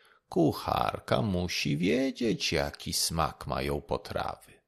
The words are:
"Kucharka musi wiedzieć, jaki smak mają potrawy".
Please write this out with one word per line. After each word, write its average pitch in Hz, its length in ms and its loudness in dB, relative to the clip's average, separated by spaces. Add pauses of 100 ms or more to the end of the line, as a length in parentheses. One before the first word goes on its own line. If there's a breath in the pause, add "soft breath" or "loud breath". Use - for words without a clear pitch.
(300 soft breath)
"Kucharka - 920 2
musi 101 560 0
wiedzieć, 233 720 0
jaki 71 420 -2
smak - 540 0
mają 69 340 0
potrawy". - 720 -6 (140)